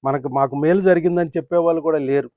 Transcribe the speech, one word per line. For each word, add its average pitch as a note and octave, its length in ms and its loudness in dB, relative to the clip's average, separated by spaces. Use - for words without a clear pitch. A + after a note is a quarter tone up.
మనకు, C3+ 240 -4
మాకు C3+ 280 -2
మేలు D#3+ 240 2
జరిగిందని F3 560 2
చెప్పేవాళ్ళు E3+ 520 0
కూడా D#3 100 0
లేరు. C#3 380 -2